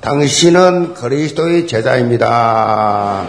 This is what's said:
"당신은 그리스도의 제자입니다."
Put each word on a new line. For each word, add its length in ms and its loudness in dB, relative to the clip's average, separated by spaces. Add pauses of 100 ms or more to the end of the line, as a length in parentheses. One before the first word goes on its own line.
"당신은 920 2
그리스도의 720 -2
제자입니다." 1600 0